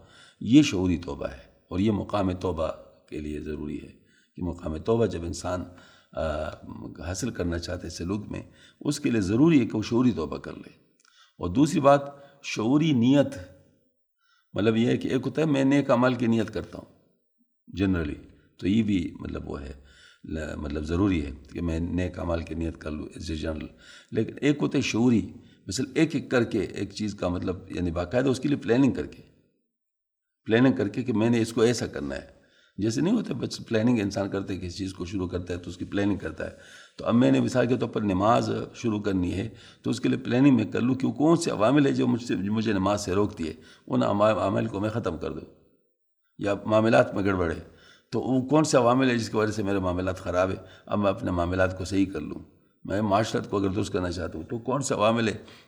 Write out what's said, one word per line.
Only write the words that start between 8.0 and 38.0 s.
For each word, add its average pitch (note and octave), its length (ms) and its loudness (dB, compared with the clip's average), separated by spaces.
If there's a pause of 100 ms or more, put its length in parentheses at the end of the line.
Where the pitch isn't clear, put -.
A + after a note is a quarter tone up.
میں، - 140 -10 (400)
اس C#3+ 180 -2
کے C#3+ 100 -2
لیے A2+ 120 2
ضروری B2+ 380 6
ہے A#2 60 2
کہ A2 120 -4
وہ G#2+ 40 0
شعوری A#2+ 300 2
توبہ D#2 260 -4
کر C#2+ 160 -12
لے۔ - 160 -16 (680)
اور A#2 120 -4
دوسری D3 300 2
بات، C#3 200 8 (440)
شعوری D3 500 2
نیت، B2+ 340 4 (1300)
مطلب، A2 240 2
یہ A#2 100 4
ہے B2+ 100 2
کہ - 100 -4
ایک B2+ 180 0
ہوتا C#3 160 -2
ہے D#3+ 60 2
میں C3+ 160 2
نیک C#3 280 4
عمل B2 220 4
کی A#2+ 140 -2
نیت A2+ 260 2
کرتا D#2+ 240 -8
ہوں - 80 -16 (840)
جنرلی، E2+ 480 0 (420)
تو - 100 -4
یہ G#2+ 160 4
بھی، G2+ 360 -2
مطلب، D2+ 300 -8
وہ D2+ 120 -8
ہے، C#2 120 -12 (500)
ل-، D#2+ 320 -8
مطلب، D#2 280 -6
ضروری E2+ 420 2
ہے C#2 60 -8 (220)
کہ E2 80 -6
میں E2 180 -2
نیک F2 400 -2
عمل E2+ 220 -2
کی D#2+ 140 -10
نیت E2 220 -6
کر D#2 140 -10
لوں D2+ 140 -8
as E2 320 -10
a D2+ 40 -8
general۔ D#2 340 -8 (360)
لیکن - 300 -2
ایک D3 200 2
ہوتا D3 160 0
ہے C3+ 40 2
شعوری، A#2 500 2 (360)
مثلاً B2+ 280 -4
ایک D#3 200 2
ایک - 160 -6
کر B2 120 4
کے G#2+ 160 -2
ایک F#2 320 -4
چیز G#2 240 -6
کا، F#2+ 120 -2
مطلب، F2+ 280 -2 (140)
یعنی F2 220 -2
باقاعدہ B2 380 0
اس B2+ 100 0
کے - 80 -2
لیے C#3+ 100 0
planning A#2+ 340 4
کر D2+ 140 -4
کے، - 160 -16 (1200)
planning A#2+ 280 6
کر G#2 140 0
کے A#2+ 160 -4
کہ A#2+ 100 -2
میں A2 160 2
نے A#2 120 4
اس A2+ 120 -2
کو B2 80 2
ایسا A2 260 4
کرنا C#2+ 280 -8
ہے۔ - 240 -14 (380)
جیسے A2+ 240 -2
نہیں F3+ 120 2
ہوتا، A3 260 -2
بس - 280 -8
planning A2+ 320 2
انسان G2 300 -2
کرتا G2 240 -4
ہے، F2 60 -6
کسی F2+ 180 -8
چیز F#2+ 160 -6
کو F2 120 -10
شروع F#2 220 -4
کرتا F2+ 260 -6
ہے F2 60 -6
تو F2+ 100 -14
اس F2 80 -12
کی - 80 -10
planning G2+ 320 0
کرتا - 280 -8
ہے۔ E2 60 -10 (460)
تو - 80 -8
اب G#2+ 100 2
میں C3 160 6
نے C3+ 80 4
مثال A#2+ 280 2
کے A#2+ 100 2
طور A#2+ 120 -2
پر A2+ 120 -4